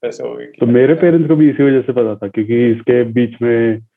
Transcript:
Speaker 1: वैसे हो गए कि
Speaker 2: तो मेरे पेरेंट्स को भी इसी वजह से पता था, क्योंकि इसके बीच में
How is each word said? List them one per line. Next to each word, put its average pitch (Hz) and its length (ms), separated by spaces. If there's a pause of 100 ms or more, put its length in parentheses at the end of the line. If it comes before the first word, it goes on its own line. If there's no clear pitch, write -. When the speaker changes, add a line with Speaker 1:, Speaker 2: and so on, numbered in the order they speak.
Speaker 1:
वैसे 120 180
हो 120 140
गए 120 100
कि - 140
Speaker 2:
तो 120 60
मेरे 123 280
पेरेंट्स 165 340
को 156 80
भी 151 140
इसी 139 120
वजह 135 180
से 127 120
पता 113 240
था, 101 120
क्योंकि 117 420
इसके 120 340
बीच 117 380
में 117 400 (140)